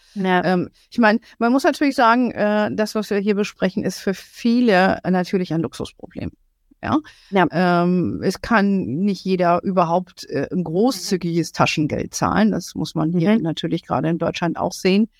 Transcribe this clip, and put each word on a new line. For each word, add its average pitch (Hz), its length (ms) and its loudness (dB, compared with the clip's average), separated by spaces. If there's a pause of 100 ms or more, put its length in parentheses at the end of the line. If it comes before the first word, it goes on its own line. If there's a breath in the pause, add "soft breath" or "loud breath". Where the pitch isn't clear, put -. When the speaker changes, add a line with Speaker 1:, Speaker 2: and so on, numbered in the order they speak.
(140 soft breath)
Speaker 1:
Ja. 185 300 2
Speaker 2:
Ähm, 180 240 0 (220 soft breath)
ich - 80 -12
mein, 226 220 4 (180 loud breath)
man 233 120 2
muss 269 140 2
natürlich 285 320 2
sagen, 240 360 4
äh, 208 420 0
das, 214 200 -2
was 214 160 -4
wir 202 80 0
hier 202 160 0
besprechen, 190 500 -2
ist - 140 -4
für 196 160 -2
viele 220 920 2
natürlich 180 500 0
ein 165 80 0
Luxusproblem. - 680 -10 (520)
Ja? 170 160 0 (320 loud breath)
Speaker 1:
Ja. 190 200 2
Speaker 2:
Ähm, 175 720 2
es - 200 -2
kann 196 420 2
nicht 185 400 -4
jeder 175 380 2
überhaupt, 180 640 -2
äh, - 240 -4
ein 185 120 -2
großzügiges 170 840 -2
Speaker 1:
Mhm. - 40 -20
Speaker 2:
Taschengeld - 600 -2
zahlen. 190 360 2
Das - 240 -6
muss - 200 -6
man 160 180 -2
hier 180 240 4
Speaker 1:
Mhm. 226 60 0
Speaker 2:
natürlich 165 420 -4
gerade 151 260 -2
in 170 80 -2
Deutschland 170 400 -4
auch 170 140 -4
sehen. 196 360 2 (120)